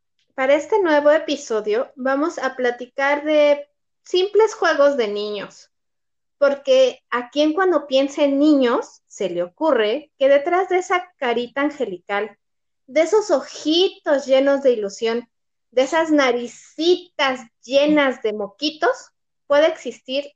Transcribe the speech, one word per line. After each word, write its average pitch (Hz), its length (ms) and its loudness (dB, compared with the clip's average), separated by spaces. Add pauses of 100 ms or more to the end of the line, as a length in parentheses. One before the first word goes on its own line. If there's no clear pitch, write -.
(340)
para 269 200 2
este 311 260 0
nuevo 294 300 2
episodio 240 840 -2
vamos 277 420 -4
a 254 180 -6
platicar 262 680 -4
de 294 440 2 (360)
simples 403 500 0
juegos 285 420 2
de 226 120 -2
niños, 208 600 -10 (680)
porque 269 720 2
¿a 247 180 -6
quién 302 240 0
cuando 330 340 0
piensa 277 380 0
en 277 140 0
niños 285 680 2
se 190 220 -8
le 170 140 -4
ocurre 262 760 -2
que 269 120 2
detrás 349 400 2
de 359 80 2
esa 359 400 -4
carita 240 420 -4
angelical, 214 760 -6 (480)
de 277 160 0
esos 381 280 0
ojitos 311 960 -2
llenos 269 380 2
de 262 100 4
ilusión, 226 560 -4 (440)
de 247 100 0
esas 320 280 0
naricitas 269 1400 -2 (120)
llenas 277 600 2
de 214 100 -2
moquitos, 294 800 -6 (360)
puede 294 200 4
existir 285 680 -6